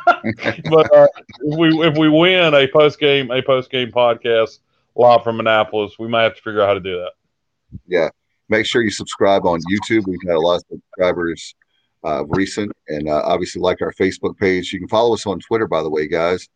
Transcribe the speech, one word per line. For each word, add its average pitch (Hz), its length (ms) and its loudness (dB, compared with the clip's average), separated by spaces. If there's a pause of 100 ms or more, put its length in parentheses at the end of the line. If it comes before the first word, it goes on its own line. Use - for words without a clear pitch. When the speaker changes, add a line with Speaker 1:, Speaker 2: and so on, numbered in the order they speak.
(720)
Speaker 1:
But, 156 260 6
uh, 143 100 10 (340)
if 151 180 -4
we, 165 100 4 (180)
if 151 120 0
we 156 100 4
win 165 460 4
a 139 140 6
post 151 300 4
game, 139 320 0
a 127 120 -2
post 131 280 -2
game 123 220 -4
podcast 117 680 0 (340)
live 120 280 6
from 113 160 -4
Annapolis, 107 600 -2
we 113 100 -10
might 113 140 0
have 110 120 0
to - 60 -20
figure 107 220 -2
out 98 60 4
how 101 60 2
to 95 60 -4
do 90 180 -8
that. 90 120 -10 (760)
Speaker 2:
Yeah. 85 220 -2 (400)
Make 110 160 0
sure 127 180 0
you 104 80 -2
subscribe 98 540 -2
on 85 160 0 (100)
YouTube. 104 360 -2
We've 90 200 -6
had 85 100 -2
a 78 40 2
lot 87 160 0
of 82 140 -12
subscribers, 85 840 -6 (500)
uh, 73 240 -6
recent, 98 440 -4 (160)
and, 76 180 -6
uh, 76 160 -2
obviously 90 380 -4
like 87 220 -2
our 82 100 -4
Facebook 95 460 -4
page. 92 340 -2
You 98 60 -8
can 90 100 -12
follow 113 240 0
us 104 140 -4
on 90 140 -6
Twitter, 110 260 -4
by 80 160 -4
the 78 80 -6
way, 78 180 -4
guys, 85 460 -2